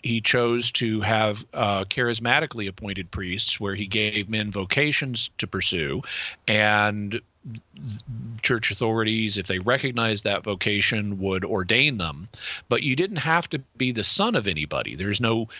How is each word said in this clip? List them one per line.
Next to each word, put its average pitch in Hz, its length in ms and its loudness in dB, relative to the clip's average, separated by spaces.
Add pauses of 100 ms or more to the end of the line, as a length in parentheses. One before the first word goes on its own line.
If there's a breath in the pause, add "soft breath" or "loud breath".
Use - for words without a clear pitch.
he 117 160 0
chose 120 520 2
to 110 300 0
have, 107 520 2
uh, 101 320 2
charismatically 120 840 0
appointed 95 440 -8
priests 92 480 -4
where 98 160 -2
he 101 100 -4
gave 104 420 0
men 107 240 -2
vocations 127 840 0
to 107 100 -6
pursue, 80 540 0 (460 loud breath)
and 104 760 4 (1200)
church 117 300 -2
authorities, 110 640 0
if 95 80 -4
they 92 140 -4
recognized 117 640 0
that 98 200 -2
vocation, 104 760 0
would 95 260 0
ordain 110 540 2
them. 80 280 -6 (420 loud breath)
But 120 120 2
you 131 140 0
didn't 185 220 0
have 160 340 2
to 151 80 -4 (180)
be 127 140 2
the 113 120 -2
son 214 320 4
of 107 120 2
anybody. 73 480 -2
There's 98 260 -2
no 113 260 2 (120 loud breath)